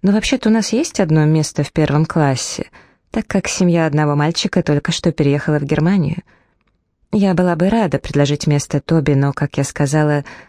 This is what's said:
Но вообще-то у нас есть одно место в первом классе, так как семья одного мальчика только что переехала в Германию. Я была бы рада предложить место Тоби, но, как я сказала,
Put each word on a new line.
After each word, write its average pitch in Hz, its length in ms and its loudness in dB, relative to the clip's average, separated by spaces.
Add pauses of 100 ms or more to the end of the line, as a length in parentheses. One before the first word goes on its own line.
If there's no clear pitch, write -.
Но 196 100 2
вообще-то 214 380 0
у - 20 4
нас 220 220 0
есть 277 260 -4
одно 156 260 2
место 156 380 0
в - 80 -6
первом 151 340 2
классе, - 640 -2 (420)
так - 160 -4
как - 200 -2
семья 170 380 2
одного 147 300 0
мальчика 165 460 0
только 151 300 -2
что - 220 -2
переехала 147 440 0
в 147 60 -2
Германию. 156 600 0 (880)
Я 196 200 2
была 180 220 2
бы 180 140 0
рада 202 280 0
предложить 143 480 -2
место 147 360 0
Тоби, 151 320 0
но, 139 180 2
как - 260 -4
я 139 60 -2
сказала, 147 640 0 (240)